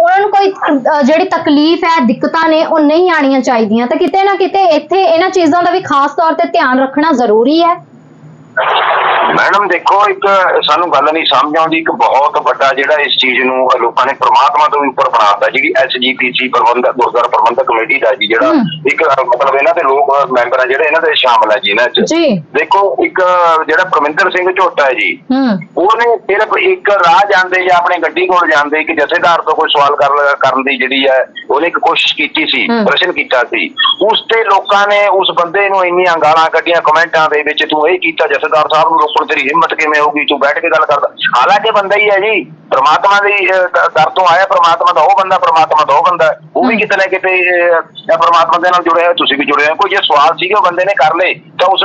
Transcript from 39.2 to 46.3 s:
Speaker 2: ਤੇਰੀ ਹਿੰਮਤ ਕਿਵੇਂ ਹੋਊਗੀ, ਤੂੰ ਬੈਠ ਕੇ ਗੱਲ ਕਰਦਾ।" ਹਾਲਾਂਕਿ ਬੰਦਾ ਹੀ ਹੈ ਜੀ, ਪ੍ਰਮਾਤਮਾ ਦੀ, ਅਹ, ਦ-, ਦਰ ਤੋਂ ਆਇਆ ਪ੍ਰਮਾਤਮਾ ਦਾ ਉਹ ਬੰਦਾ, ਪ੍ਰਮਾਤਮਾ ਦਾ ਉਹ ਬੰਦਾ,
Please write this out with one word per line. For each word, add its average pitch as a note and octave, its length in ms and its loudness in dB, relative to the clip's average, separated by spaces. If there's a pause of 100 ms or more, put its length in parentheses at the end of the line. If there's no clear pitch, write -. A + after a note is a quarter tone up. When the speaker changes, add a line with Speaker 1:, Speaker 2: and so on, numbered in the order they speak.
Speaker 2:
ਤੇਰੀ D3 160 -4
ਹਿੰਮਤ D3+ 320 -2
ਕਿਵੇਂ D3+ 260 0
ਹੋਊਗੀ, D3 240 0
ਤੂੰ C#3+ 160 -2
ਬੈਠ D3 180 0
ਕੇ E3+ 100 -2
ਗੱਲ D#3 160 0
ਕਰਦਾ।" D3 240 0 (280)
ਹਾਲਾਂਕਿ G3+ 340 0
ਬੰਦਾ G3+ 260 0
ਹੀ G#3 140 0
ਹੈ G3 80 2
ਜੀ, G3+ 340 -4 (180)
ਪ੍ਰਮਾਤਮਾ F3+ 560 2
ਦੀ, G3+ 240 -2
ਅਹ, F#3+ 60 0
ਦ-, F3 420 0
ਦਰ D#3 120 2
ਤੋਂ F3+ 160 0
ਆਇਆ F3+ 200 4
ਪ੍ਰਮਾਤਮਾ F3 460 2
ਦਾ E3+ 80 0
ਉਹ F#3+ 220 4
ਬੰਦਾ, F#3 160 0
ਪ੍ਰਮਾਤਮਾ D#3+ 460 2
ਦਾ C#3 100 2
ਉਹ D#3+ 160 2
ਬੰਦਾ, E3 280 0 (180)